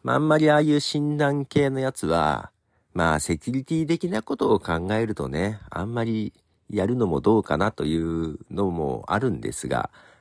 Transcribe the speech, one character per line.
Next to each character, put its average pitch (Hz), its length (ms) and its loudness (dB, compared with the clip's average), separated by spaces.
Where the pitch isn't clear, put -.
ま 123 80 -2
あ、 127 60 2
あ - 20 2
ん 151 80 0
ま 151 100 4
り 156 140 6
あ 151 60 6
あ 151 40 4
い 156 120 2
う 147 80 2
診 147 340 -2
断 143 300 0
系 143 240 2
の 135 100 -2
や 131 140 -2
つ - 140 -6
は、 76 440 0
ま 82 200 2
あ、 78 80 2
セ 87 160 -2
キ - 140 -8
ュ - 20 -2
リ 131 100 -2
テ 160 120 -2
ィ 160 120 0
的 170 220 0
な 214 120 -2
こ 285 140 -4
と 135 180 2
を 98 60 4
考 85 260 -4
え 113 120 0
る 107 80 -2
と 67 140 -6
ね、 98 400 -2
あ - 120 -6
ん 120 120 -6
ま 117 100 -2
り 110 300 -4
や 101 160 0
る 123 120 0
の 117 100 2
も 76 140 0
ど 110 160 6
う 101 60 4
か - 120 -2
な 98 160 0
と - 140 -4
い 80 160 0
う 82 380 -4
の 98 180 0
も 73 380 -4
あ 95 100 2
る 127 120 0
ん 82 100 -2
で - 140 -6
す - 160 -8
が、 - 220 -2